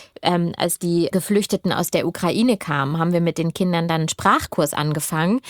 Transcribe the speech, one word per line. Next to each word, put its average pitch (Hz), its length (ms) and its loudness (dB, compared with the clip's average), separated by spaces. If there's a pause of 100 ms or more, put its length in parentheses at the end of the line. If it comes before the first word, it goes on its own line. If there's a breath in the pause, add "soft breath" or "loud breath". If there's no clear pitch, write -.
(220 loud breath)
ähm, 175 360 0
als - 200 -2
die 170 340 2
Geflüchteten 196 600 0
aus - 180 0
der - 160 0
Ukraine 196 520 0
kamen, 143 400 -2
haben 170 160 2
wir 170 80 2
mit 170 160 0
den 165 160 0
Kindern 170 340 0
dann 160 140 0
einen 160 80 -2
Sprachkurs - 640 0
angefangen, 156 760 0